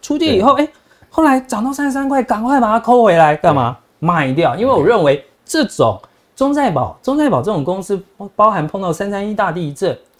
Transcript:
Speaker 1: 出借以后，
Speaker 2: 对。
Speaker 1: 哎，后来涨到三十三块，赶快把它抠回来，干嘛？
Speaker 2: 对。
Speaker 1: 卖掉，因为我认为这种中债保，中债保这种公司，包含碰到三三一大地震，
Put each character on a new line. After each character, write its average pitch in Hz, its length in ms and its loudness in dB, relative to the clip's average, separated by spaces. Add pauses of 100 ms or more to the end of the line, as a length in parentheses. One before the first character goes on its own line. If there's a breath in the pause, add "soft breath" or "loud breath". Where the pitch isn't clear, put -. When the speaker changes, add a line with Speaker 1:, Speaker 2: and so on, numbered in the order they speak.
Speaker 1:
出 294 160 -4
借 302 180 0
以 185 60 2
后， 240 140 4
Speaker 2:
对。 294 100 0
Speaker 1:
哎， 302 40 -6 (400 soft breath)
后 320 140 0
来 262 160 2
涨 226 240 -6
到 262 80 -4
三 285 140 -4
十 269 80 -2
三 269 160 -4
块， 277 120 0
赶 220 220 -4
快 269 160 0
把 233 80 2
它 220 100 0
抠 240 240 4
回 196 140 4
来， 151 220 4
干 160 180 2
嘛？ 123 220 0 (240)
Speaker 2:
对。 151 40 -4
Speaker 1:
卖 156 280 0
掉， 147 240 2
因 226 100 0
为 269 60 2
我 156 120 2
认 214 160 4
为 143 220 2 (220)
这 320 180 0
种 117 340 0 (380 soft breath)
中 277 180 0
债 285 160 0
保， 127 320 -4
中 277 160 -2
债 302 120 2
保 135 120 0
这 180 80 -4
种 175 140 -2
公 185 180 -4
司， 196 160 -4 (380)
包 214 160 2
含 160 160 -4
碰 190 140 -8
到 185 100 -2
三 202 180 -6
三 202 160 -6
一 214 80 -6
大 202 160 -2
地 160 220 -6
震， 147 260 -4 (220)